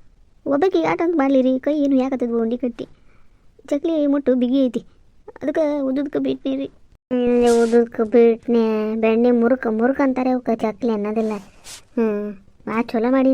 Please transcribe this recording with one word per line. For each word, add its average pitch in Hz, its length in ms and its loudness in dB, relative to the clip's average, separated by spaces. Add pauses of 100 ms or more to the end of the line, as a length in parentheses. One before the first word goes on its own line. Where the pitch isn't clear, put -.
(460)
ಒಬ್ಬಾಕಿ 311 340 0 (120)
ಆಟ 339 140 -2
ಅಂತ 339 160 0
ಮಾಡ್ಲಿ 269 240 2
ರೀ, 262 80 2 (120)
ಕೈ 285 100 0 (100)
ಏನು 277 160 2
ಯಾಕತ್ತದ 254 420 -4
ಉಂಡಿ 226 200 -4
ಕಟ್ಟಿ. 247 220 -8 (840)
ಚಕ್ಲಿ 330 240 -2 (200)
ಮುಟ್ಟು 277 180 0 (100)
ಬಿಗಿ 254 240 2
ಐತಿ, 240 160 -4 (580)
ಅದಕ್ಕೆ 302 260 -2 (220)
ಉದ್ದುದಕ್ಕೆ 277 400 -4
ಬಿಟ್ನಿ 269 340 -4
ರೀ. - 60 -8 (440)
ಇಲ್ಲಿ 240 400 2 (100)
ಉದ್ದುದಕ್ಕೆ 233 420 2 (100)
ಬಿಟ್ನೆ, 233 520 4 (380)
ಬೆಣ್ಣೆ 226 280 4 (100)
ಮುರುಕ 240 260 0 (120)
ಮುರುಕ 262 280 0
ಅಂತಾರೆ 254 280 -2
ಅವಕ್ಕೆ, 247 200 -2 (100)
ಚಕ್ಲಿ 220 320 -4
ಅನ್ನೋದಿಲ್ಲ. 214 360 -4 (600)
ಹ್ಞೂ, 226 120 0 (600)
ಭಾಳ 220 140 -2 (100)
ಚಲೋ 233 260 -2
ಮಾಡಿ 262 160 2